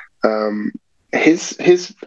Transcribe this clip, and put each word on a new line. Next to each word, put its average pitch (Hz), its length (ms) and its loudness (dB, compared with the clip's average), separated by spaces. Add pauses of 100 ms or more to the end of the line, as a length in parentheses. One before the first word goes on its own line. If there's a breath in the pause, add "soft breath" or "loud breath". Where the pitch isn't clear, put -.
(220 loud breath)
um, 107 480 0 (400)
his, - 480 0
his, 180 340 2 (140)